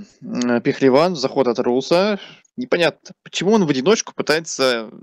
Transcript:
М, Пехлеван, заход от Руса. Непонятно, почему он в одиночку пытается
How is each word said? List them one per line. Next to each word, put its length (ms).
М, 400
Пехлеван, 540
заход 320
от 100
Руса. 600
Непонятно, 540
почему 300
он 140
в 40
одиночку 440
пытается 760